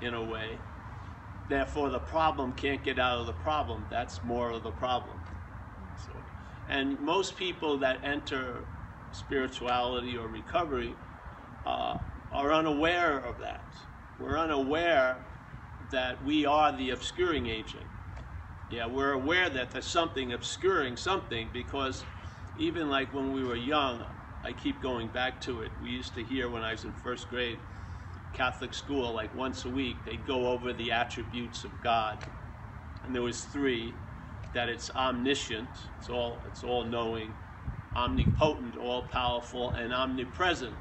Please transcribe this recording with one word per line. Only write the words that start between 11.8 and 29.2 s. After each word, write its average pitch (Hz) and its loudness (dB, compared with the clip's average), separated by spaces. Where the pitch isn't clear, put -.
are 139 2
unaware 160 4
of 120 -4
that. - -8
We're 135 0
unaware 147 6
that 127 0
we 147 6
are 147 8
the 131 0
obscuring 151 2
agent. - -4
Yeah, 117 -2
we're 139 4
aware 160 6
that 127 -2
there's 123 -4
something 160 2
obscuring 139 2
something, 117 0
because 131 -2
even, 165 2
like, 135 2
when 135 0
we 135 0
were 120 2
young, 127 2
I 123 -4
keep - -2
going 120 0
back 127 -2
to 120 -2
it. 113 -6
We 120 -6
used 127 -6
to 120 -4
hear 123 0
when 117 -2
I 113 0
was 107 -4
in - -6
first - -6
grade, 120 -2
Catholic 123 0
school, 131 0
like, 110 -4